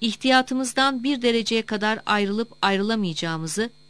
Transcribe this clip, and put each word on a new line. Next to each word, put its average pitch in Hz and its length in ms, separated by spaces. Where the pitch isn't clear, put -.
ihtiyatımızdan 254 1000
bir 269 180
dereceye 226 400
kadar 214 440
ayrılıp 208 560
ayrılamayacağımızı 196 1080